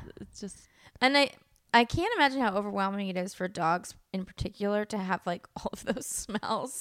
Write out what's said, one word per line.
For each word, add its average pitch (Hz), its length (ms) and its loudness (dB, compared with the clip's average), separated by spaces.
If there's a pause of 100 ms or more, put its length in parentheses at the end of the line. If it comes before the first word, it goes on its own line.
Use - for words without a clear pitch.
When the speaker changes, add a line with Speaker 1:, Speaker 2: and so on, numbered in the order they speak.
(200)
Speaker 1:
it's - 200 -18
just - 280 -14 (320)
Speaker 2:
And 269 180 6
I, 277 120 4 (420)
I 240 120 8
can't 359 300 0
imagine 277 260 4
how 214 140 2
overwhelming 202 540 -2
it 180 80 -4
is 185 180 -4
for 185 140 -4
dogs 175 480 0 (160)
in 190 120 -4
particular 208 600 -2
to 208 140 -4
have, 185 280 -2
like, 175 260 -4
<laughs> - 40 -10
all - 160 -6
of - 120 -14
those - 220 -2
smells - 760 -4